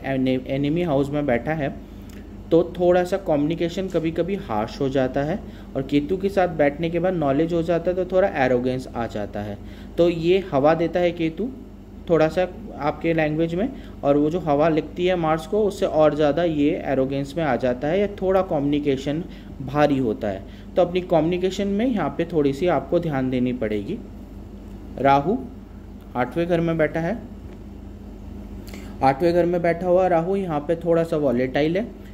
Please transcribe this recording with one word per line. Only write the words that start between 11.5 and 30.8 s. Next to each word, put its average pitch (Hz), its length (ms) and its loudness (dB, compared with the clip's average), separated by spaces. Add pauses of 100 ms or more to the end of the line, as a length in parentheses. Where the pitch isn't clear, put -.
थोड़ा 156 180 6
सा 180 200 0 (300)
आपके 151 360 0
language 160 400 0
में, 202 180 -2 (320)
और 143 120 6
वो 147 140 4
जो 180 80 -2
हवा 156 300 2
लगती 156 380 0
है 180 100 2
Mars 160 300 0
को, 214 180 2
उससे 190 220 0
और 151 280 4
ज़्यादा 151 300 2
ये 156 400 2
arrogance 139 520 -2
में 165 80 0
आ 127 120 2
जाता 123 320 0
है 185 120 2
या 202 60 2
थोड़ा 190 360 2
communication 143 840 0 (380)
भारी 135 360 2
होता 110 300 0
है। 98 140 -4 (340)
तो 185 60 6
अपनी 175 180 0
communication 180 680 0
में 202 180 0
यहाँ 190 320 0
पे - 60 2
थोड़ी 143 280 2
सी 175 140 -2
आपको 170 320 2
ध्यान 139 320 0
देनी 123 220 0
पड़ेगी। 110 460 -2 (1000)
राहु 139 380 4 (800)
आठवें 127 300 0
घर 170 140 2
में 165 180 0
बैठा 156 220 0
है। 190 180 -2 (1800)
आठवें 170 320 4
घर 170 120 6
में 175 160 0
बैठा 170 240 0
हुआ 180 200 6
राहु 175 300 2
यहाँ 170 240 -2
पे 165 160 0
थोड़ा 165 260 2